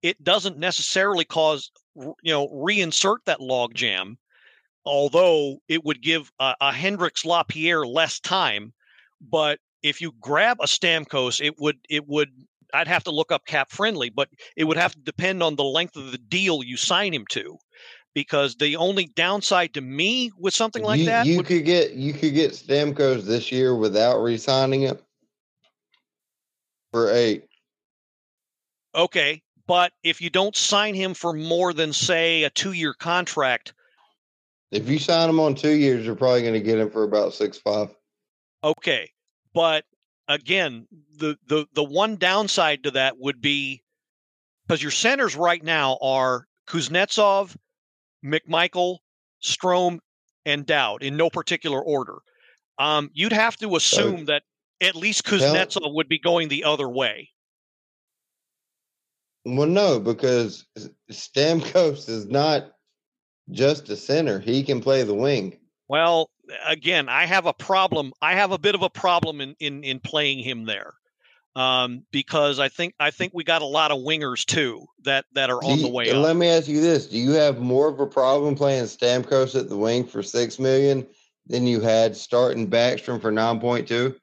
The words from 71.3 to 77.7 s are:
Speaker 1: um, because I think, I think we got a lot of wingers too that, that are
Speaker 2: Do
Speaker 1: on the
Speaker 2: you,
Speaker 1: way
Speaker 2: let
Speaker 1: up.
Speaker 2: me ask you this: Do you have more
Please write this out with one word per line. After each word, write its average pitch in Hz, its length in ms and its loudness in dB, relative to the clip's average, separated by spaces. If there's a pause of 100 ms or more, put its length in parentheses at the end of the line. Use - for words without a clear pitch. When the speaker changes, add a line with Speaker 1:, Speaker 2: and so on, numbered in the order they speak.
Speaker 1:
um, 127 560 -2
because 143 480 0
I 139 80 2
think, 175 320 -6
I 151 100 0
think 185 240 -8
we 170 80 -8
got 165 200 0
a 151 40 -6
lot 151 240 2
of 143 80 -2
wingers 139 460 -4
too 131 420 -2 (180)
that, 135 280 0
that 135 180 0
are 123 100 0
Speaker 2:
Do 127 80 -4
Speaker 1:
on 135 100 2
the 147 100 0
Speaker 2:
you, 123 40 -4
Speaker 1:
way 120 200 0
Speaker 2:
let 147 200 4
Speaker 1:
up. 170 40 2
Speaker 2:
me 175 120 4
ask 165 200 4
you 151 120 0
this: 165 260 2
Do 107 120 -6
you 127 140 2
have 147 260 4
more 127 300 2